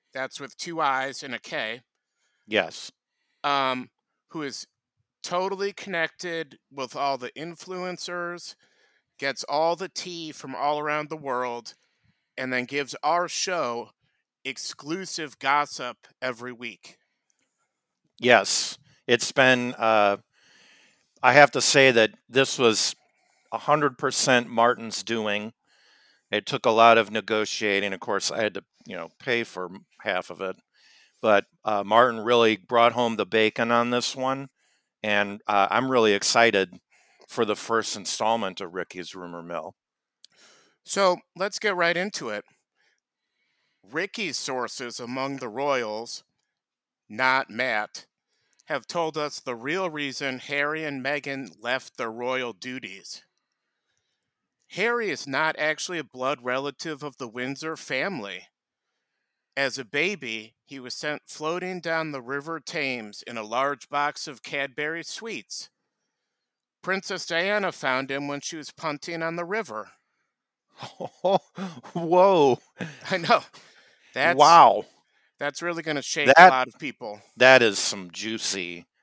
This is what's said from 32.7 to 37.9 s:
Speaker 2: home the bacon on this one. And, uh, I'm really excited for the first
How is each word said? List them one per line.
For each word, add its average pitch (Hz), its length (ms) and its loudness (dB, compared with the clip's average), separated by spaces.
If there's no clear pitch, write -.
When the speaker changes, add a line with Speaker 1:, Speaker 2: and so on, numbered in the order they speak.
Speaker 2:
home 117 200 0
the 104 100 -2
bacon 110 460 2
on 120 200 2
this 123 260 -2
one. 135 320 -6
And, 104 420 0
uh, 101 240 4
I'm 123 180 0
really 113 260 4
excited 101 680 2
for 120 160 -2
the 104 100 0
first 113 400 -2